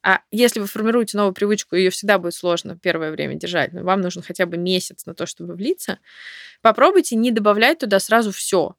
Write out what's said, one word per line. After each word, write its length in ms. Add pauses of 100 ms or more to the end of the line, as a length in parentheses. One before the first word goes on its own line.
а 160 (120)
если 300
вы 60
формируете 500
новую 160
привычку, 420
ее 160
всегда 280
будет 160
сложно 420
первое 340
время 240
держать, 380
но 100
вам 180
нужен 220
хотя 220
бы 120
месяц 500
на 80
то, 100
чтобы 300
влиться, 420 (640)
попробуйте 560
не 140
добавлять 480
туда 200
сразу 320
все. 480